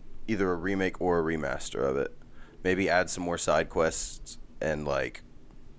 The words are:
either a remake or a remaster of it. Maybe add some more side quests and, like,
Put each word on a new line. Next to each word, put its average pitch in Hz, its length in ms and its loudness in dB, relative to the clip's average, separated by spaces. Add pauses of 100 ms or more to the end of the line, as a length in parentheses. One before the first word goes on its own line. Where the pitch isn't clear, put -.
(280)
either 98 240 2
a 87 40 0
remake 95 440 0
or 87 200 4
a 82 40 4
remaster 71 580 -2
of 67 160 2
it. - 160 -2 (500)
Maybe 92 260 2
add 90 200 4
some 90 140 -4
more 87 140 -2
side 80 320 4
quests - 680 -2 (220)
and, 76 280 -2
like, 67 340 -2 (580)